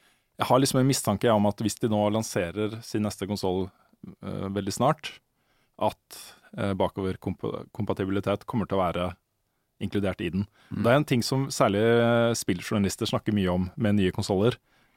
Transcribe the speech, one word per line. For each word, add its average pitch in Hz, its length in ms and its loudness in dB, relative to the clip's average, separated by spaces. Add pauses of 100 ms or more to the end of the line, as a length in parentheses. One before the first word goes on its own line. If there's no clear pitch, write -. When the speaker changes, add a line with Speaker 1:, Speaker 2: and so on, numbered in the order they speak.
(400)
Speaker 1:
Jeg - 80 0
har 131 120 6
liksom 135 200 2
en 127 80 4
mistanke 117 460 2
om 104 140 4
at 101 100 0
hvis 107 220 -2
de 123 100 0
nå 104 220 2
lanserer 107 720 -4
sin 107 200 -2
neste 101 240 -4
konsol, 92 440 -2 (500)
eh, 98 280 -8
veldig 98 240 -4
snart, - 460 -2 (600)
at, - 540 -6 (240)
eh, 101 160 -2
bakoverkompa-, 95 1000 -4
kompatibilitet 98 760 -2
kommer 104 220 -4
til 98 100 -2
å 90 160 2
være 87 220 -4 (680)
inkludert 98 400 -2
i 90 80 -4
den. 92 180 -2 (260)
Speaker 2:
Mm. 101 100 -2
Speaker 1:
Det 113 80 2
er 131 40 6
en 147 100 2
ting 123 180 2
som 135 240 -2
særlig, 110 340 2
eh, 117 520 4
spilljournalister 101 720 -2
snakker - 260 -2
mye 98 200 2
om 90 240 -2
med 104 180 2
nye 92 160 4
konsoller. 107 440 2 (420)